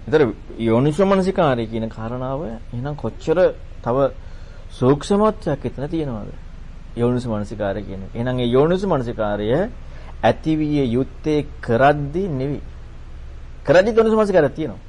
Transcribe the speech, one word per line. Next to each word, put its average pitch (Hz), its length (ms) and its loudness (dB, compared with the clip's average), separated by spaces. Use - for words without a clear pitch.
ඒතර 147 220 4
යෝනිසෝ 131 480 4
මනසිකාරය 185 600 2
කියන 113 220 -4
කාරණාව 127 540 -6
එහෙනම් 135 540 -8
කොච්චර 156 420 -2
තව 120 180 0
සූක්ෂමත්වයක් 202 960 2
එතන 131 240 -6
තියෙනවද? 135 440 -4
යෝනිසෝ 120 400 0
මනසිකාරය 104 500 -2
කියන 95 200 -10
එක. 95 100 -12
එහෙනම් 127 260 -2
ඒ 123 80 2
යෝනිසෝ 165 420 4
මනසිකාරය 113 580 0
ඇතිවිය 151 680 2
යුත්තේ 135 600 0
කරද්දී 143 720 2
නෙවෙයි. 135 320 -4
කරද්දී 202 340 6
යෝනිසෝ 220 240 6
මනසිකාරයක් 185 360 4
තියෙනවා. 127 340 -6